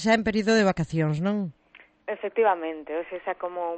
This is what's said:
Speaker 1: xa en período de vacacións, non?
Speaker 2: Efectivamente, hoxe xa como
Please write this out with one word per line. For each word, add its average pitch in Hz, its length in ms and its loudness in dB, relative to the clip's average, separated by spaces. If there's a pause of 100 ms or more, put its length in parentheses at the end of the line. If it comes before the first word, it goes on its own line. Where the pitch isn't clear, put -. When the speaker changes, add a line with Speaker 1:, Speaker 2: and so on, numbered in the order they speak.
Speaker 1:
xa 220 160 6
en 220 80 -2
período 220 320 2
de 208 80 6
vacacións, 160 560 0
non? 196 320 -2 (560)
Speaker 2:
Efectivamente, 165 880 -2
hoxe 175 240 -8
xa 185 160 -6
como 175 400 -6